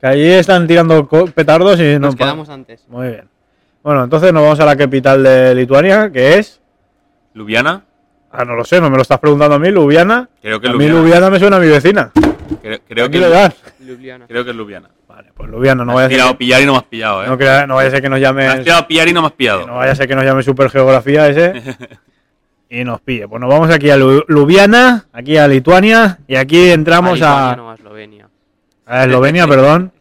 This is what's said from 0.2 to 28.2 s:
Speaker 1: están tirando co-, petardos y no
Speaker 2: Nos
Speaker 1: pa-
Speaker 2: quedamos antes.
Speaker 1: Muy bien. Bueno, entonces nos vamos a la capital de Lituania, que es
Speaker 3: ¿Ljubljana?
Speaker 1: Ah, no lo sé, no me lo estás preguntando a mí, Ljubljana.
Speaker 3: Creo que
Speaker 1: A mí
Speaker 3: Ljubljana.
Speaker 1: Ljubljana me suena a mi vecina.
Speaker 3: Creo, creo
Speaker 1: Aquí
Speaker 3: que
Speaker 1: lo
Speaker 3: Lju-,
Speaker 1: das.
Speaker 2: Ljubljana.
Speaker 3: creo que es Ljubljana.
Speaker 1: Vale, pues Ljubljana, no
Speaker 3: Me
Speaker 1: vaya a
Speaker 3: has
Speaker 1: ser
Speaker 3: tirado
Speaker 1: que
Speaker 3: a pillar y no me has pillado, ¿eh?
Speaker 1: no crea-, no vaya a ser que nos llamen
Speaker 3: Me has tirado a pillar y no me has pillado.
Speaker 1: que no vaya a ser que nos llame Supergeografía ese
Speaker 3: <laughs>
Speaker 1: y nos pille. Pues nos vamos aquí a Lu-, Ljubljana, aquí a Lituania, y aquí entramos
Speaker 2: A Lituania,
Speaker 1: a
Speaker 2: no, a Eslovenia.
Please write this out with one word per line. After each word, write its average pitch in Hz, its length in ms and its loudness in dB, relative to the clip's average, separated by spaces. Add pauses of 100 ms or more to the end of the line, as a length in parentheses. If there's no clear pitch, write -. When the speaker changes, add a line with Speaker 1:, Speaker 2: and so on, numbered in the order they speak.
Speaker 1:
están 180 360 2
tirando 160 400 2
co-, 165 200 0
petardos 165 520 0
y 151 160 2
no 147 60 -2
Speaker 2:
Nos 139 160 -4
Speaker 1:
pa- 127 80 -4
Speaker 2:
quedamos 147 240 -8
antes. 131 400 -20
Speaker 1:
Muy 123 200 -12
bien. 110 200 -16 (540)
Bueno, 143 220 -2
entonces 156 280 0
nos 156 100 2
vamos 151 180 2
a 156 40 2
la 147 120 2
capital 135 460 0
de 131 320 4
Lituania, 160 560 0
que 139 280 2
es - 220 -8 (760)
Speaker 3:
¿Ljubljana? 117 500 -6 (480)
Speaker 1:
Ah, 127 120 -6
no 120 100 -8
lo 117 100 -6
sé, 180 160 0
no 156 100 0
me 131 60 -2
lo 131 60 0
estás 127 160 -2
preguntando 147 360 2
a 143 40 0
mí, 170 120 -2
Ljubljana. 185 580 0 (140)
Speaker 3:
Creo 107 180 -8
que 123 80 -6
Speaker 1:
A 123 40 -4
mí 135 140 -4
Speaker 3:
Ljubljana. 165 140 2
Speaker 1:
Ljubljana 175 300 4
me 190 80 0
suena 196 180 2
a 185 40 2
mi 170 80 2
vecina. 151 420 0 (520)
Speaker 3:
Creo, 110 160 -12 (100)
creo 117 180 -4
Speaker 1:
Aquí 143 60 -8
Speaker 3:
que 170 80 -2
Speaker 1:
lo 180 80 2
Speaker 3:
Lju-, - 20 2
Speaker 1:
das. 180 240 2 (260)
Speaker 2:
Ljubljana. 127 460 -20
Speaker 3:
creo 120 180 -8
que 123 60 -12
es 117 60 -10
Ljubljana. 101 340 -18 (180)
Speaker 1:
Vale, - 260 -20
pues - 160 -18
Ljubljana, 123 340 -2
no 120 80 -6
Speaker 3:
Me - 40 -2
Speaker 1:
vaya 127 80 0
a - 20 0
Speaker 3:
has 131 40 -2
Speaker 1:
ser 131 60 -2
Speaker 3:
tirado 127 140 0
Speaker 1:
que 127 40 -4
Speaker 3:
a - 40 -14
pillar 127 240 0
y 139 40 2
no 139 60 0
me 131 60 0
has 123 60 -6
pillado, 107 400 -6
¿eh? - 20 -8
Speaker 1:
no 127 120 -6
crea-, 139 280 2
no 131 100 -6
vaya 131 120 0
a - 20 -2
ser 135 120 -4
que 139 60 -6
nos 135 120 -2
llamen 135 260 0
Speaker 3:
Me 135 60 0
has 131 100 -6
tirado 165 200 0
a - 60 -12
pillar 160 200 0
y 175 40 0
no 175 100 -2
me 160 40 -2
has 147 80 -6
pillado. 107 260 -4
Speaker 1:
que 85 60 -12
no 120 100 -14
vaya 127 160 -2
a - 20 -2
ser 139 140 -4
que 135 60 -4
nos 135 100 -2
llame 135 180 -2
Supergeografía 135 840 0
ese 165 340 -2 (540)
Speaker 3:
<laughs> - 540 -20
Speaker 1:
y 120 140 -8
nos 117 160 -8
pille. 110 280 -10
Pues 110 120 -14
nos 123 100 -4
vamos 160 200 2
aquí 147 200 2
a 139 60 4
Lu-, 135 320 2
Ljubljana, 202 840 2
aquí 131 240 -4
a 147 120 4
Lituania, 185 800 2
y 131 100 -6
aquí 160 340 2
entramos 170 520 0
Speaker 2:
A - 40 -2
Lituania, 139 260 0
Speaker 1:
a 123 40 -6
Speaker 2:
no, 117 140 -18
a 113 40 -20
Eslovenia. 107 540 -20 (580)